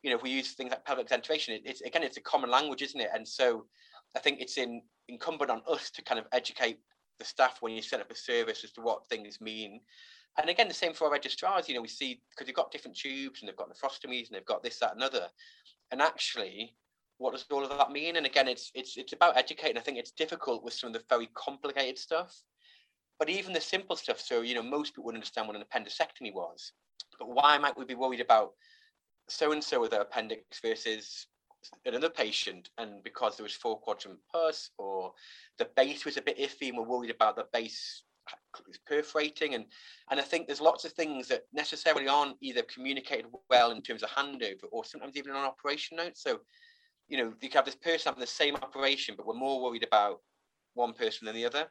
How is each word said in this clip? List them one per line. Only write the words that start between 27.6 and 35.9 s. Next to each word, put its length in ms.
we 80
be 120
worried 240
about 320
so-and-so 520
with 100
their 120
appendix 580
versus 680
another 260
patient? 680
And 240
because 340
there 60
was 120
four 260
quadrant 400
pus, 460
or 340
the 180
base 300